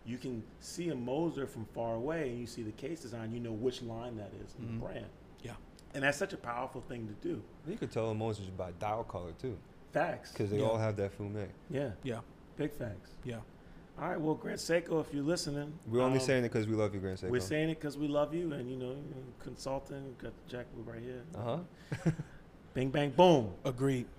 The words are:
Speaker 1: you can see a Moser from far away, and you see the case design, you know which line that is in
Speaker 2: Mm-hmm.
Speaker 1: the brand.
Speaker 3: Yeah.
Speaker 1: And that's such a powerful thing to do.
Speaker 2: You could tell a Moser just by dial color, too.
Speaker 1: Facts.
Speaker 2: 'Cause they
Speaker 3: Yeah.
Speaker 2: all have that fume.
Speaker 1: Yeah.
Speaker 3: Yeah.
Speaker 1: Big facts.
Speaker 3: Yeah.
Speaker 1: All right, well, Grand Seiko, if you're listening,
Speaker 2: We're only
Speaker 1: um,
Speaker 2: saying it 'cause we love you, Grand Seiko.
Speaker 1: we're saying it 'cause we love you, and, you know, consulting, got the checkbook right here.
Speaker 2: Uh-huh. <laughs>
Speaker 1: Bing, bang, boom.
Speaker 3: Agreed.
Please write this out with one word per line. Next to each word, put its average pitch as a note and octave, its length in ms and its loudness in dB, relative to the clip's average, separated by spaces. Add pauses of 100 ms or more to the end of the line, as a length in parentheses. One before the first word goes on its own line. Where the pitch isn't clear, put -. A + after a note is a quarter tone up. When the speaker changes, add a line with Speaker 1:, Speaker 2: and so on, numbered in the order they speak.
Speaker 1:
you A#2 140 -4
can B2 240 -4 (180)
see E3+ 300 -4
a D3 40 0
Moser C3+ 520 0
from B2 180 -8 (100)
far A#2 200 0
away, D3 340 0
and A#2+ 100 -4
you A#2+ 80 -4
see A#2+ 160 -8
the G#2+ 100 -4
case D3 280 -6
design, A2+ 320 -6
you A#2+ 80 -4
know A#2 120 -4
which B2 300 0
line A#2 360 -6
that G2+ 120 -8 (140)
is G2+ 140 -14
in A#2+ 80 -8
Speaker 2:
Mm-hmm. A#2 140 -4
Speaker 1:
the - 60 -4
brand. A2 200 -6 (360)
Speaker 3:
Yeah. A#2+ 100 -8 (420)
Speaker 1:
And C#3 100 -2
that's C#3 140 2
such G3 160 0
a - 20 -8
powerful B2 460 -4
thing A#2 260 -6
to G#2 200 -6
do. C#3 140 -2 (240)
Speaker 2:
You G3+ 100 -4
could D3 140 -4
tell A2+ 200 2
a A2 40 2
Moser G#2+ 280 0
just F#2 160 -8
by F2+ 140 -4
dial G#2+ 320 -2
color, F2 360 -6
too. B2 160 -2 (360)
Speaker 1:
Facts. D3 400 0
Speaker 2:
'Cause G#2+ 180 0
they G#2 80 4
Speaker 3:
Yeah. G#2+ 80 4
Speaker 2:
all A2+ 100 4
have A2 200 2
that G2 160 2
fume. G#2 360 -4 (220)
Speaker 1:
Yeah. C3+ 200 0 (140)
Speaker 3:
Yeah. A#2 160 -4 (360)
Speaker 1:
Big D3 160 -2
facts. G#2 400 -8 (120)
Speaker 3:
Yeah. A#2 160 -6 (560)
Speaker 1:
All D3+ 120 -2
right, F#3 120 -2
well, D3+ 140 4
Grand - 240 -4
Seiko, E3+ 420 4
if D3 140 -4
you're C#3+ 80 0
listening, D3 500 0 (140)
Speaker 2:
We're A#2 160 6
only C3 160 6
Speaker 1:
um, B2+ 60 4
Speaker 2:
saying B2+ 200 6
it A#2 60 2
'cause A2 160 2
we A2 80 2
love G#2+ 220 4
you, G2 40 0
Grand F#2+ 160 0
Seiko. A2+ 140 -2
Speaker 1:
we're B2 100 4
saying D3+ 300 2
it D#3 100 -2
'cause C#3+ 160 -4
we D3 120 0
love D3 260 4
you, E3+ 180 0
and, B2+ 160 -4
you C3 80 -4
know, B2+ 200 -2 (420)
consulting, C3+ 800 -6
got A#2 180 -8
the - 140 -18
checkbook A#2+ 420 -8
right A#2 80 -8
here. B2 220 -8 (100)
Speaker 2:
Uh-huh. C#3 800 0 (240)
<laughs> - 400 -18
Speaker 1:
Bing, C3+ 160 2
bang, D3 200 4
boom. C3+ 420 10 (120)
Speaker 3:
Agreed. C3 420 4 (120)